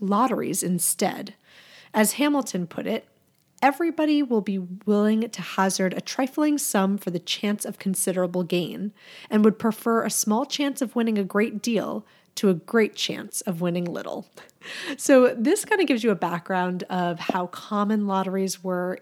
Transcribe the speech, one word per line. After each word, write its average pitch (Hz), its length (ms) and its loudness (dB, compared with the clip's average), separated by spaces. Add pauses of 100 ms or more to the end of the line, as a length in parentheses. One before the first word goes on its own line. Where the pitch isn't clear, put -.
lotteries 202 640 0
instead. 180 720 -2 (580)
As 214 200 4
Hamilton 269 540 0
put - 200 -10
it, 208 200 -4 (540)
"Everybody 302 640 2
will 240 180 2
be 196 180 -2
willing 208 720 0
to - 140 -10
hazard 190 500 0
a 190 80 -6
trifling 294 560 0
sum 196 400 0
for 196 140 -8
the 175 80 -4
chance 208 480 -4
of 214 120 -8
considerable 180 640 -2
gain, 175 500 -4 (360)
and 214 160 4
would 220 140 6
prefer 226 440 0
a - 80 -4
small 220 360 0
chance 277 340 -4
of 220 160 -4
winning 226 220 2
a 202 60 0
great 208 360 0
deal 214 460 -2 (300)
to 214 120 2
a 185 60 6
great 208 400 0
chance - 480 -6
of 170 180 -4
winning 175 240 -2
little." - 440 -8 (680)
So 254 380 6
this 277 300 2
kinda 392 200 2
gives 247 200 2
you 233 60 4
a 196 60 2
background 180 720 -2
of 175 300 0
how 180 260 -2
common 208 600 -2
lotteries 190 560 -2
were 180 400 -2